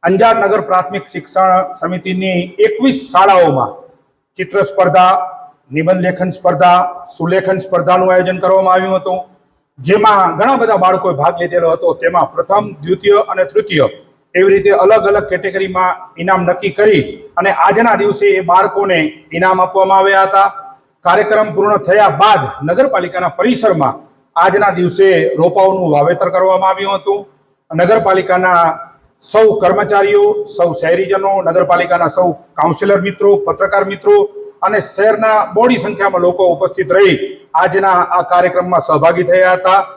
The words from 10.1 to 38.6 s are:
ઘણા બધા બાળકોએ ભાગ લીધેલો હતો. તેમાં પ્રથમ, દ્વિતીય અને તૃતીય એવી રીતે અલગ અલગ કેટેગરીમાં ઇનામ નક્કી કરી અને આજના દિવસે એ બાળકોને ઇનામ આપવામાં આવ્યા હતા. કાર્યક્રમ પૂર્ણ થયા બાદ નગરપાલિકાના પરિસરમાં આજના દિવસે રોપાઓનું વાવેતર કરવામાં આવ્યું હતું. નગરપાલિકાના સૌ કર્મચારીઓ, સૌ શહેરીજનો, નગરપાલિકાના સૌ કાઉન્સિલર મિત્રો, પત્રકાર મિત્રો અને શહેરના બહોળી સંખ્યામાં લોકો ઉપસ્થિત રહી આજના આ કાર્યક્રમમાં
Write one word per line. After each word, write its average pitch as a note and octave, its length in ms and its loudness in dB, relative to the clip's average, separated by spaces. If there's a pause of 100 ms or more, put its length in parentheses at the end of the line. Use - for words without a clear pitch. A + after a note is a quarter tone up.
ઘણા A#3+ 200 0
બધા A3+ 200 0
બાળકોએ F#3 380 0
ભાગ D#3+ 260 -2
લીધેલો F3 300 -2
હતો. E3 240 -2
તેમાં E3+ 380 -2
પ્રથમ, G3 500 -2
દ્વિતીય G3 460 2
અને F#3 160 -2
તૃતીય F3 440 0 (460)
એવી F#3+ 200 4
રીતે G3 160 2
અલગ G3+ 360 4
અલગ G3+ 220 0
કેટેગરીમાં F#3 920 -4
ઇનામ F3+ 240 -2
નક્કી F3+ 280 -2
કરી - 680 0
અને F#3+ 140 0
આજના A3+ 440 2
દિવસે G#3 320 -2
એ G3 140 2
બાળકોને F3 920 0
ઇનામ F#3 280 0
આપવામાં F#3+ 380 2
આવ્યા G3 240 2
હતા. G3 540 -2 (240)
કાર્યક્રમ G#3 540 0
પૂર્ણ G3+ 220 0
થયા G3 320 2
બાદ D#3 640 0
નગરપાલિકાના F3+ 580 -4
પરિસરમાં F3+ 680 0 (420)
આજના F#3+ 340 2
દિવસે F3+ 640 0
રોપાઓનું F3+ 560 0
વાવેતર D3+ 380 0
કરવામાં F#3 420 0
આવ્યું G3 240 -4
હતું. G3 320 -4 (480)
નગરપાલિકાના F#3 1040 2 (420)
સૌ G#3+ 400 2
કર્મચારીઓ, G#3 840 2
સૌ F3 280 -2
શહેરીજનો, F#3+ 680 -2
નગરપાલિકાના F3 680 0
સૌ F3+ 240 0
કાઉન્સિલર F3+ 680 -2
મિત્રો, G3+ 360 0
પત્રકાર G3 480 -2
મિત્રો G3+ 440 2 (340)
અને G#3+ 180 0
શહેરના G#3+ 720 0
બહોળી A#3 240 2
સંખ્યામાં G3+ 420 -4
લોકો F3+ 260 0
ઉપસ્થિત F3+ 460 -2
રહી F#3+ 480 2 (140)
આજના F#3 380 0
આ F3+ 300 0
કાર્યક્રમમાં F3+ 580 0